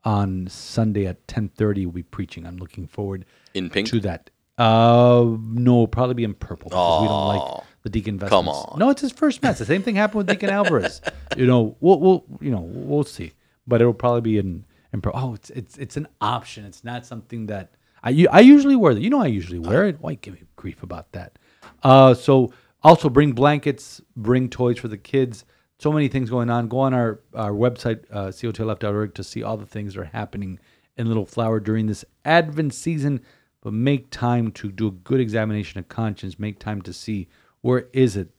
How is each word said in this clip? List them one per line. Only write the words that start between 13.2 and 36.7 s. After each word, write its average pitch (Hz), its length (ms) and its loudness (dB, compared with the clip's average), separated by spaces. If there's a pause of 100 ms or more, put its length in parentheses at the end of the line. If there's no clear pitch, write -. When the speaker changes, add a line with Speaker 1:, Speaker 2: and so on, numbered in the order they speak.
Speaker 1:
but 120 160 2
it'll 120 140 4
probably 120 260 0
be 110 160 0
in, 95 280 -4 (280)
in 104 80 -6
pur-, 101 140 -4
oh, 127 180 -6
it's, - 160 -18
it's, - 300 -16
it's - 180 -12
an 147 100 -10 (140)
option. 113 420 -8
It's 101 200 -20
not 120 240 -14
something 113 400 -14
that 101 260 -12 (300)
I - 80 -2
u-, 160 200 4
I 190 100 10
usually 277 340 8
wear 180 180 4
that. 107 80 -2
You 208 80 -2
know, 285 120 0
I 196 40 0
usually 92 320 -4
wear 101 300 0
it. - 120 -6
Why 85 140 -10
give - 220 -18
me - 80 -20 (120)
grief - 280 -16
about 87 300 -16
that? 87 260 -16 (420)
Uh, 135 320 10
so 131 400 2 (300)
also 160 260 8
bring 143 220 4
blankets, 139 680 -2 (160)
bring 123 320 0
toys 123 300 -2
for 123 120 -12
the 104 80 -10
kids. 127 460 -4 (360)
So 151 120 -2
many 151 160 0
things 127 220 -4
going 120 220 -2
on. 117 160 -2
Go 120 140 -4
on 135 120 0
our, 117 260 -2 (140)
our 107 180 -6
website, 113 600 -4
uh, 98 200 -8
C - 140 -14
O 117 60 -6
T 104 100 -10
L 110 80 -4
F 104 80 -6
dot 104 160 -6
org, 104 220 -6
to 98 80 -12
see - 180 -12
all 110 160 -8
the 107 80 -14
things 104 300 -12
that 98 60 -12
are 87 40 -12
happening 98 540 -12 (380)
in 113 100 -4
Little 110 180 -2
Flower 113 340 -2
during 110 280 -2
this 104 180 -8 (200)
Advent 156 500 0
season. 143 460 -4 (400)
But 107 120 -8
make 127 380 -2
time 120 400 -2
to 101 200 -10
do 101 160 -4
a 101 40 -2
good 95 280 -4
examination 107 600 -4
of 87 80 -14
conscience. 101 500 -8
Make 104 220 -10
time 104 240 -8